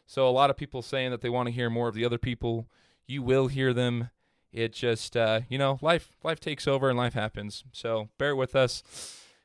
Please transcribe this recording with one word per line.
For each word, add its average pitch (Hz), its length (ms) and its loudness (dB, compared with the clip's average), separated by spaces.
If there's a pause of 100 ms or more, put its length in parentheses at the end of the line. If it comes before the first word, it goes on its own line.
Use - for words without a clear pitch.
So 131 220 2
a - 20 6
lot 135 200 6
of 135 60 -2
people 135 260 -8
saying 131 280 -2
that 120 120 -4
they 120 80 -2
wanna 120 200 0
hear 120 200 -2
more 117 180 0
of 107 60 -4
the 113 100 -2
other 120 140 0
people. 117 500 -4 (380)
You 135 160 -6
will 127 260 4
hear 135 240 2
them 120 380 0 (460)
it 113 160 -2
just, - 460 -2
uh, 110 220 4 (100)
you 127 80 -2
know, 135 240 2
life, 160 420 0
life 160 160 -4
takes - 260 -6
over 139 220 4
and 127 80 2
life 120 160 0
happens. 104 500 -6 (100)
So 110 440 -4
bear 143 180 0
with 131 220 -2
us. 127 260 2 (640)